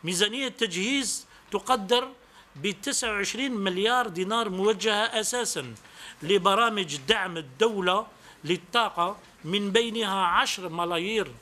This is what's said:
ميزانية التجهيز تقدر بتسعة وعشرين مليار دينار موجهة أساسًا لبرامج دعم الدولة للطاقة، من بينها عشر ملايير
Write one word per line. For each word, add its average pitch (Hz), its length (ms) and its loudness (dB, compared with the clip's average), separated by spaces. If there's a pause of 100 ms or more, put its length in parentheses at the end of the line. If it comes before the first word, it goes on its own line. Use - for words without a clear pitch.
ميزانية 208 440 0
التجهيز 220 760 -2 (260)
تقدر 240 580 2 (460)
بتسعة 208 560 -2
وعشرين 214 400 -2
مليار 214 560 0
دينار 202 420 -2
موجهة 208 720 0
أساسًا 208 540 -4 (500)
لبرامج 196 720 2
دعم 180 420 -2
الدولة 190 720 0 (360)
للطاقة، 180 760 0 (260)
من 196 280 -2
بينها 214 540 2
عشر 185 440 2
ملايير 175 600 -2 (100)